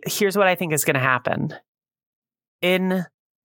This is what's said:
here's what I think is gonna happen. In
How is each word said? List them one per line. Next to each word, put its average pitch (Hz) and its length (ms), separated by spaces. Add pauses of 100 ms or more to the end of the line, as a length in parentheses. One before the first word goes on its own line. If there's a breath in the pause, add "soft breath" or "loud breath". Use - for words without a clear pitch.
here's 196 300
what 196 100
I 180 80
think 170 160
is 151 140
gonna 143 140
happen. 135 540 (1080)
In 185 440 (400)